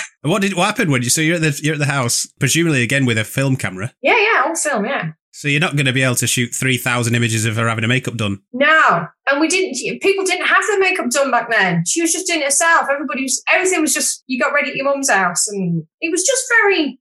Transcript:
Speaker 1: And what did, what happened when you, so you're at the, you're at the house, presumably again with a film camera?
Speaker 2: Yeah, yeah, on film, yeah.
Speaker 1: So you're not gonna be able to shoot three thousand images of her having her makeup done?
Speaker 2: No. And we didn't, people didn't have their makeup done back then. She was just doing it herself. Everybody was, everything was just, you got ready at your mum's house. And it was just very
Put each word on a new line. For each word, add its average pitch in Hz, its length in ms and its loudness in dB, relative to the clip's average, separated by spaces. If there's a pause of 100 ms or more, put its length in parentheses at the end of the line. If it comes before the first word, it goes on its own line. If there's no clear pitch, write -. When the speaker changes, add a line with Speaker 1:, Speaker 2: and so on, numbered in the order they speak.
(240)
Speaker 1:
And 143 80 0
what 208 100 2
did, 196 140 0
what 175 100 2
happened 202 240 0
when 123 140 2
you, 117 80 0
so 160 100 2
you're 160 140 2
at 170 60 0
the, 151 200 0
you're 151 140 0
at 147 40 -6
the 147 60 0
house, 135 400 0 (140)
presumably 147 420 2
again 135 240 2
with 113 140 2
a 107 40 -2
film 135 340 0
camera? 95 440 -6
Speaker 2:
Yeah, 370 160 2
yeah, 427 320 2
on 330 60 -4
film, 285 300 -2
yeah. 214 260 -4 (220)
Speaker 1:
So - 160 -8
you're 143 100 2
not 156 160 0
gonna 135 180 2
be 135 80 2
able 127 140 2
to 120 120 -2
shoot 120 280 0
three 131 220 0
thousand 120 360 0
images 113 320 0
of 110 120 0
her 113 120 0
having 110 140 -2
her 110 40 0
makeup 123 280 0
done? 101 260 -4 (100)
Speaker 2:
No. 262 540 2 (240)
And 277 100 0
we 320 80 2
didn't, 370 280 -2 (260)
people 392 240 2
didn't 349 220 -2
have 370 180 2
their 403 140 2
makeup 359 320 0
done 277 180 0
back 240 220 0
then. 180 340 2
She - 160 -2
was 339 100 0
just 370 140 -4
doing 339 140 0
it 285 60 -2
herself. 311 460 2
Everybody 285 320 -4
was, 262 200 -4 (100)
everything 359 280 0
was 311 120 0
just, - 320 -4
you 254 160 -4
got 277 120 0
ready 277 180 0
at - 60 -10
your 269 80 -4
mum's 277 260 0
house. 185 380 0
And 175 340 -2 (180)
it 330 80 -4
was 330 140 -2
just 508 200 0 (200)
very 330 380 0